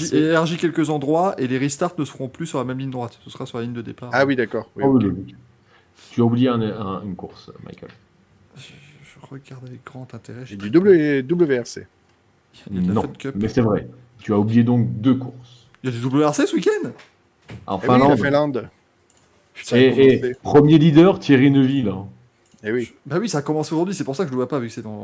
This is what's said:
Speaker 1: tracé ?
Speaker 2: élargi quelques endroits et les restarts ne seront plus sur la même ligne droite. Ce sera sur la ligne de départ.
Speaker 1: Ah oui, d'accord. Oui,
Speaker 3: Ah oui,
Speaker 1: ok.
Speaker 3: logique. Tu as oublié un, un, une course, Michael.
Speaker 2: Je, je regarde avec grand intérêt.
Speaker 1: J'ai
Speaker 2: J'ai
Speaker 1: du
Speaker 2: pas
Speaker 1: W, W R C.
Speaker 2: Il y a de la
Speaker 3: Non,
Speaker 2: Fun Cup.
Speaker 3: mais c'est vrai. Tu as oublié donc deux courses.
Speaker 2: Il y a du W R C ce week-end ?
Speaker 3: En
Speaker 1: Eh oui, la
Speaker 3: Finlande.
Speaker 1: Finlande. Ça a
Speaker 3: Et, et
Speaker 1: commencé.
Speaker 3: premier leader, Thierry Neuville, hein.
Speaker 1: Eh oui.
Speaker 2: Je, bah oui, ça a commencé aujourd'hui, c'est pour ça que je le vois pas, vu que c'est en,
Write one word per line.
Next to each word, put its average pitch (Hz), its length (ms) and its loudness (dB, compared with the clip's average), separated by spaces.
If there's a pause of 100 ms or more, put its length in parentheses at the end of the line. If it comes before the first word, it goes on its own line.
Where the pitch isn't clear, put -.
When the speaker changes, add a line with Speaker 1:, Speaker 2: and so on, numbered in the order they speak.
Speaker 1:
tracé ? - 120 0
Speaker 2:
élargi 160 400 2
quelques 151 320 -2
endroits 156 480 0
et 127 100 -2
les 127 100 -2
restarts 143 400 -4
ne 147 80 -4
seront 131 240 -10
plus 165 160 -12
sur 156 140 -6
la 127 40 -2
même 131 160 -8
ligne 135 120 -8
droite. 123 340 -10
Ce 135 40 -20
sera - 160 -14
sur 127 120 -12
la 117 80 -6
ligne 123 80 -8
de 120 80 -10
départ. - 320 -14
Speaker 1:
Ah 135 120 2
oui, 139 120 0
d'accord. 113 400 -4
Oui, 104 80 -6
Speaker 3:
Ah 139 40 2
oui, 123 160 4
Speaker 1:
ok. 95 60 0
Speaker 3:
logique. 92 240 -10 (760)
Tu 120 100 -2
as - 20 4
oublié 120 260 2
un, 117 120 -2
un, 98 420 -8
une 95 120 -10
course, - 360 -18 (120)
Michael. - 260 -20 (680)
Speaker 2:
Je, - 40 -20
je - 680 -20
regarde 135 380 -20
avec 123 180 -20
grand 127 300 -18
intérêt. 113 280 -18
Speaker 1:
J'ai 107 120 -18
Speaker 2:
J'ai - 20 -14
Speaker 1:
du 101 140 -8
Speaker 2:
pas 156 80 4
Speaker 1:
W, 151 440 6
W 147 360 0
R 117 80 -8
C. 95 180 -14 (840)
Speaker 2:
Il 98 40 -6
y 92 40 -2
a - 20 0
de 90 60 0
la 95 80 0
Speaker 3:
Non, 110 80 0
Speaker 2:
Fun - 60 -8 (100)
Cup. 135 180 -10
Speaker 3:
mais 107 100 -2
c'est 123 140 0
vrai. 104 260 0 (320)
Tu 107 140 -4
as 104 60 2
oublié 113 240 2
donc 120 240 2 (120)
deux 127 160 2
courses. - 520 -14 (160)
Speaker 2:
Il 131 60 -6
y 123 40 -4
a - 20 -8
du 117 80 -10
W 135 220 0
R 147 80 2
C 294 140 0
ce 339 80 -4
week-end ? 381 340 -2 (800)
Speaker 3:
En 98 100 -4
Speaker 1:
Eh 92 60 -10
oui, 117 40 -4
la 123 120 4
Speaker 3:
Finlande. 139 200 4
Speaker 1:
Finlande. 143 500 -2 (920)
Ça - 120 -2
a 123 40 4
Speaker 3:
Et, 131 80 6
et 127 320 6
Speaker 1:
commencé. 123 220 -4
Speaker 3:
premier 147 360 6
leader, 165 420 6
Thierry 139 320 4
Neuville, 135 380 2
hein. 95 180 -8 (560)
Speaker 1:
Eh 107 80 -6
oui. 120 140 -2
Speaker 2:
Je, - 60 -16 (140)
bah 151 140 -6
oui, 226 100 -4
ça 156 100 -4
a - 20 -4
commencé 151 320 -4
aujourd'hui, 175 200 -2
c'est 147 100 -6
pour 135 120 -6
ça 147 80 -2
que 139 60 -6
je 131 40 -10
le 127 40 -4
vois 123 100 -2
pas, 147 120 -4
vu 117 80 -6
que 113 60 -14
c'est 113 120 -12
en, 110 40 -14 (140)